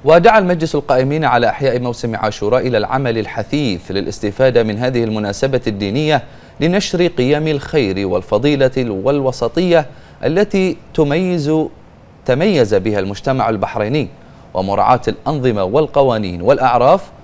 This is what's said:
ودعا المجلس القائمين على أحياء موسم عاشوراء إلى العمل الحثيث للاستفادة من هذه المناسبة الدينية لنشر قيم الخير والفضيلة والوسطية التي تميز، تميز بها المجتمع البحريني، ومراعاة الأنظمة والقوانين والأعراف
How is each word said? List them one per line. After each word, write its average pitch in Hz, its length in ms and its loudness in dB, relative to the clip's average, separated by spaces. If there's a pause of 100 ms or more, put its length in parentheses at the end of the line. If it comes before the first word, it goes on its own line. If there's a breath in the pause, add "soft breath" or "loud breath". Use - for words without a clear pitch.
ودعا 175 340 6
المجلس 175 360 0
القائمين 139 500 0
على 120 240 2
أحياء 123 320 -2
موسم 120 360 -6
عاشوراء 110 500 -2
إلى 120 120 0
العمل 117 400 -2
الحثيث 107 720 -4
للاستفادة 117 720 0
من 107 160 -2
هذه 123 260 -2
المناسبة 110 640 -2
الدينية 117 560 -2 (380 loud breath)
لنشر 175 460 0
قيم 147 420 0
الخير 113 600 -2
والفضيلة 127 800 0 (140)
والوسطية 143 840 0 (380 loud breath)
التي 185 520 0 (180)
تميز، 156 580 0 (760)
تميز 131 480 2
بها 101 240 0
المجتمع 104 500 -2
البحريني، 107 600 -2 (460 loud breath)
ومراعاة 101 540 0
الأنظمة 123 560 -2
والقوانين 110 800 0
والأعراف 127 680 2 (140)